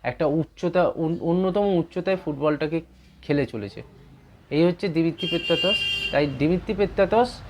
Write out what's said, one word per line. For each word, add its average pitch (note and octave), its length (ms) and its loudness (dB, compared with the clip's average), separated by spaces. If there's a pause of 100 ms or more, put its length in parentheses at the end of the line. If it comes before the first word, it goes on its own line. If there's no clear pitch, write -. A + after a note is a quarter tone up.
একটা B2 220 -2
উচ্চতা, E3 600 0
অন-, E3 340 -2
অন্যতম F#3 440 2 (100)
উচ্চতায় F3+ 420 -2
ফুটবলটাকে D3+ 640 -2 (400)
খেলে C#3+ 240 0
চলেছে। G#2 360 -10 (680)
এই D#3 160 4
হচ্ছে F3 220 0
দিমিত্রি E3 400 0
পেত্রাতস। E3+ 500 0 (340)
তাই D3 160 2
দিমিত্রি D#3 460 0
পেত্রাতস G3+ 760 2